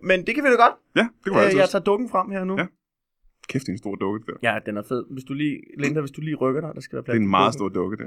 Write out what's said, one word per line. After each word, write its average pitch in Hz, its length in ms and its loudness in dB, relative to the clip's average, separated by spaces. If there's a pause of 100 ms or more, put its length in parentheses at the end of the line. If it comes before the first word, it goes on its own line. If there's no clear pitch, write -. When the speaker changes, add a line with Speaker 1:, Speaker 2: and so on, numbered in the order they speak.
Speaker 1:
men 180 240 2
det 233 80 -2
kan 294 100 -2
vi 285 100 2
da - 20 6 (100)
godt. - 100 2 (200)
Speaker 2:
Ja, 180 40 4
det - 240 -2
kunne 196 100 -2
være 202 80 6
Speaker 1:
Øh, - 20 8
jeg 196 80 6
Speaker 2:
interessant. 190 180 4 (140)
Speaker 1:
tager 202 60 2
dukken 220 180 0
frem 196 220 -2
her 190 140 -4
nu. 185 140 -2
Speaker 2:
Ja. 175 80 -2 (800)
Kæft, 139 140 -4
det - 60 -12
er 90 40 -2
en 101 60 -8
stor 98 160 -8
dukke, 98 320 -2
det - 160 -10
der. 113 100 0
Speaker 1:
Ja, 107 140 -2
den 104 100 -6
er 104 60 -6
fed. 123 280 -6
Hvis 131 140 -12
du - 100 -10
lige, 147 200 -4 (240)
Linda, 151 220 -2
hvis 139 100 -6
du - 100 -16
lige 156 160 -6
rykker 131 240 0
dig, 156 140 -8
der 131 60 -16
skal 131 160 -14
være 123 80 -8
plads 123 100 -6
Speaker 2:
Det 113 40 4
er 110 40 4
en 101 40 2
Speaker 1:
til 98 40 0
Speaker 2:
meget 95 280 4
Speaker 1:
dukken. - 0 -
Speaker 2:
stor 95 220 -4
dukke, 95 160 -4
det - 100 -12